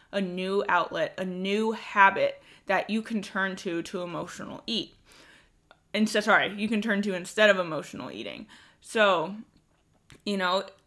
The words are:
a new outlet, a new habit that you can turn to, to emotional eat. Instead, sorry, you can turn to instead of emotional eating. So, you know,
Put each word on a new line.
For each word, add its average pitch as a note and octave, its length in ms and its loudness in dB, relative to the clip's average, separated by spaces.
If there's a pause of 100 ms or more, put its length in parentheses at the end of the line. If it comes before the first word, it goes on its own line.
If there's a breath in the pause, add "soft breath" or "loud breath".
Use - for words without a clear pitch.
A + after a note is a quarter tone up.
(120)
a G3 80 -2
new F#3 480 -2
outlet, E3+ 500 0
a F#3+ 60 -4
new G3 480 -2
habit G3 680 4 (240 loud breath)
that F#3+ 220 0
you G#3+ 140 0
can A3 180 -4
turn F#3+ 360 -4
to, E3+ 260 -4
to F3+ 200 -8
emotional F3 640 -10
eat. A3 280 -4 (960 loud breath)
Instead, G#3+ 320 2
sorry, F#3 300 4
you G#3 140 -4
can A3 120 0
turn G#3 220 0
to G3+ 120 -2
instead G#3 360 4
of F#3+ 80 4
emotional E3 520 -6
eating. - 360 -12 (340 loud breath)
So, F#3+ 560 2 (880)
you G3+ 140 -2
know, F#3+ 260 0 (220)